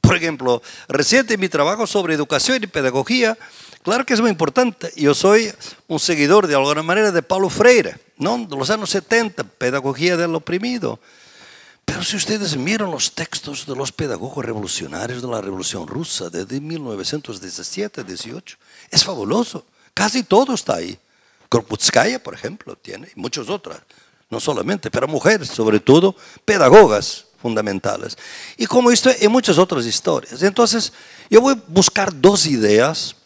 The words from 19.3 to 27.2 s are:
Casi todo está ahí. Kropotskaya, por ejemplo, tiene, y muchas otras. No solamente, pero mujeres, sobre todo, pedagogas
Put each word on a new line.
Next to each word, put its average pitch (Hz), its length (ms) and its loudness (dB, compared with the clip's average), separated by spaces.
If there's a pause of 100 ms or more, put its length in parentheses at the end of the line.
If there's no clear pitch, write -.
Casi 214 300 -2
todo 247 320 2
está 117 220 -4
ahí. 87 200 -10 (520)
Kropotskaya, 120 720 0
por - 140 -16
ejemplo, - 400 -14
tiene, - 400 -18
y - 60 -18
muchas 123 280 -10
otras. 143 300 -10 (500)
No 110 120 -8
solamente, 104 500 -4
pero 123 160 -2
mujeres, 165 420 0
sobre 107 300 0
todo, 170 380 6 (280)
pedagogas 151 800 6 (140)